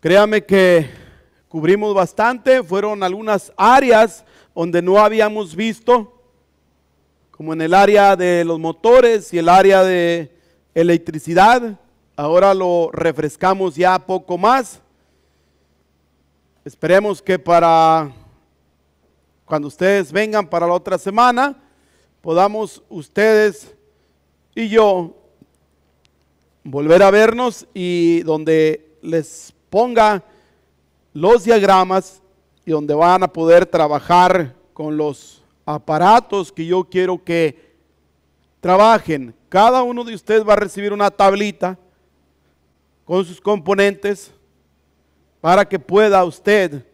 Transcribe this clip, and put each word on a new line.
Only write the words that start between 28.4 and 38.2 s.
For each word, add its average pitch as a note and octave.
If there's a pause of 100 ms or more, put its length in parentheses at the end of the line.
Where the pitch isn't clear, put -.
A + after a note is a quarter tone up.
les - (180)
ponga G#3+ (880)
los F#3
diagramas F#3+ (420)
y E3+
donde D3
van F3
a A3+
poder E3+
trabajar E3+ (180)
con D3+
los - (220)
aparatos F3
que D#3+
yo F3+
quiero F3+
que E3 (840)